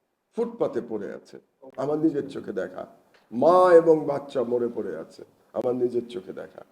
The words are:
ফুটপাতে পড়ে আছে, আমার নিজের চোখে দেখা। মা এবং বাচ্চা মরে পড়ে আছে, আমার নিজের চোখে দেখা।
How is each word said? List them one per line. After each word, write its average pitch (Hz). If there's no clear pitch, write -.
ফুটপাতে 160
পড়ে 101
আছে, -
আমার 147
নিজের 147
চোখে 110
দেখা। 92
মা 175
এবং 160
বাচ্চা 139
মরে 120
পড়ে 95
আছে, -
আমার 123
নিজের 120
চোখে 92
দেখা। -